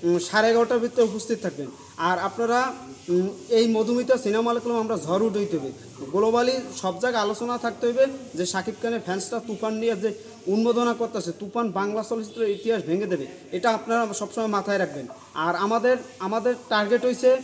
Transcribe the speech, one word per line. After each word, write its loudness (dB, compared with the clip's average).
উম, 4
সাড়ে 4
এগারোটার 4
ভিতরে 2
উপস্থিত -2
থাকবেন। -6
আর 2
আপনারা, 0
উম, 4
এই 6
মধুমিতা 2
সিনেমা 2
হলে 0
কোনো -2
আমরা -2
ঝড় 0
উঠাইতে 0
হবে, -4
গ্লোবালি 4
সব -4
জায়গায় 0
আলোচনা -2
থাকতে -2
হইবে 4
যে 0
শাকিব -4
খানের -2
ফ্যান্সরা -4
তুফান -4
নিয়ে 0
যে -2
উন্মাদনা 2
করতেছে, -4
তুফান -4
বাংলা -2
চলচ্চিত্রের -2
ইতিহাস 0
ভেঙে 0
দেবে, -2
এটা 0
আপনারা 0
সবসময় -4
মাথায় 0
রাখবেন। -2
আর 0
আমাদের, 2
আমাদের 0
টার্গেট 2
হইছে 4